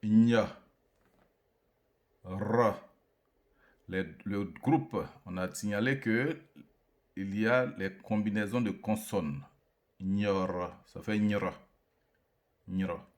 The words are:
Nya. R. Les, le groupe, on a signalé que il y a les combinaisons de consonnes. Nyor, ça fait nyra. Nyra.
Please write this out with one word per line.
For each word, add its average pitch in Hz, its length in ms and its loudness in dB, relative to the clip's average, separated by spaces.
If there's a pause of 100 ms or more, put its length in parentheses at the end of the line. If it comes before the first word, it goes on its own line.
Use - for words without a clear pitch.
Nya. 110 440 6 (1800)
R. 101 500 2 (1120)
Les, 92 180 -2 (180)
le 101 200 -2
groupe, - 520 0 (300)
on 90 100 -8
a 92 180 -4
signalé 110 460 -2
que 123 380 0 (800)
il 98 220 -4
y 107 80 2
a 123 200 4 (120)
les 95 140 -2
combinaisons 107 680 -2
de 110 100 0
consonnes. 92 720 -4 (580)
Nyor, 95 720 0 (140)
ça - 160 -14
fait 107 160 -2
nyra. 104 360 2 (1120)
Nyra. 92 380 -4 (120)